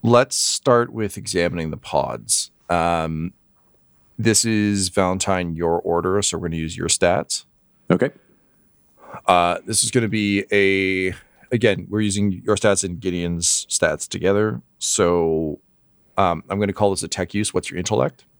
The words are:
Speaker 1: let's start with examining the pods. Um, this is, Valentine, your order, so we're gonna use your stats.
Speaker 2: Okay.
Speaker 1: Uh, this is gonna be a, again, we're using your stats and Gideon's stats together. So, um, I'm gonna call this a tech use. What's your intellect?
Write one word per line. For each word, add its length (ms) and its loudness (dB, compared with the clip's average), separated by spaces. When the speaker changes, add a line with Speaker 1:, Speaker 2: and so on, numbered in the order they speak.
Speaker 1:
let's 360 4
start 560 2
with 240 -6
examining 540 -2
the 60 -8
pods. 720 -4
Um, 640 0
this 280 2
is, 440 0
Valentine, 640 0
your 240 0
order, 420 0
so 160 -2
we're 100 -6
gonna 100 -4
use 200 -4
your 100 -4
stats. 580 0
Speaker 2:
Okay. 180 2
Speaker 1:
Uh, 400 4
this 180 -2
is 80 -2
gonna 160 2
be 440 0
a, 600 2
again, 380 0
we're 120 -2
using 300 0
your 120 2
stats 280 2
and 160 -6
Gideon's 640 -2
stats 420 -2
together. 540 0
So, 840 0
um, 320 0
I'm 100 -4
gonna 140 0
call 180 2
this 120 -4
a 40 -8
tech 260 -6
use. 200 -2
What's 160 -4
your 80 -8
intellect? 480 -2